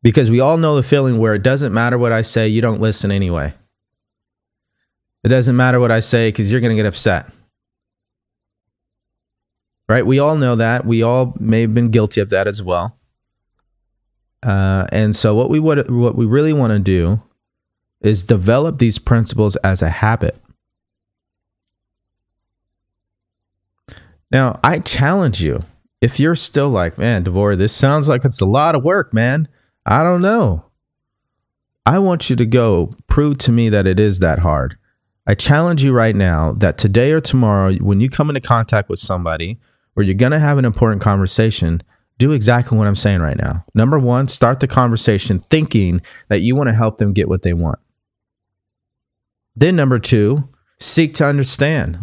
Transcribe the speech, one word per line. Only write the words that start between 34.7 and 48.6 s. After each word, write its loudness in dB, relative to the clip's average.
I 0
challenge 0
you 2
right 2
now 0
that 0
today 2
or 2
tomorrow, 0
when 0
you 2
come -2
into -4
contact -2
with -8
somebody -6
or 0
you're 0
gonna 2
have 2
an 0
important 0
conversation, 0
do 2
exactly 0
what 2
I'm 0
saying 0
right -2
now. -4
Number 2
one, 0
start 0
the -2
conversation 0
thinking 0
that 0
you 0
wanna 0
help 0
them 0
get 0
what -2
they 0
want. -2